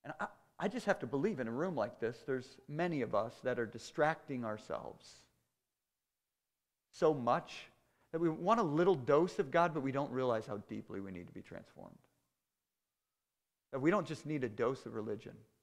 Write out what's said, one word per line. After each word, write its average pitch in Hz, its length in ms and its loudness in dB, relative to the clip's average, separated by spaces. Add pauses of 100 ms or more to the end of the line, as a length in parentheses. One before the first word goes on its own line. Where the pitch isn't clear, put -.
And 143 140 -8
I, 202 80 -2 (320)
I 196 100 0
just 226 180 -4
have 196 140 4
to 131 60 -4
believe 143 340 0
in 117 60 -2
a 113 60 -4
room 156 240 -2
like 110 240 -2
this, 117 160 0 (100)
there's 131 300 -4 (120)
many 156 340 0
of 107 120 0
us 110 200 2 (100)
that 123 140 0
are 117 80 0
distracting 139 800 -2
ourselves - 760 -8 (1700)
so 156 220 4
much 135 400 0 (600)
that 165 80 -2
we 170 100 4
want 180 300 2
a 208 40 4
little 170 300 4
dose 147 440 4
of 147 120 0
God, 170 240 4
but 147 80 -2
we 135 100 0
don't 139 180 -2
realize 123 360 0
how 104 100 -6 (120)
deeply 107 320 -8
we 98 120 -8
need 87 140 -10
to 85 80 -18
be 92 80 -12
transformed. - 560 -16 (1700)
That 135 80 -4
we 151 100 4
don't 190 160 2
just - 180 -8
need 147 180 -2
a 120 60 0
dose 117 380 0
of 113 80 -10
religion. 107 380 -6 (300)